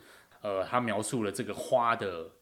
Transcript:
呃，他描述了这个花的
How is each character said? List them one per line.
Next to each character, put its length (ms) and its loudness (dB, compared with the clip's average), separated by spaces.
呃， 240 0
他 160 2
描 220 0
述 200 0
了 80 0
这 140 -4
个 80 -6
花 420 2
的 320 -4